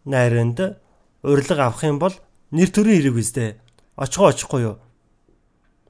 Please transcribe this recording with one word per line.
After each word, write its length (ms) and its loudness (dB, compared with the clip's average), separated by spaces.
найранд 720 0
урилга 480 0
авах 160 -6
юм 160 0
бол 140 -2
нэр 240 2
төрийн 240 4
хэрэг 160 2
биз 160 -2
дээ. 320 -6
Очих 320 -4
уу, 80 6
очихгүй 320 -6
юу? 160 -8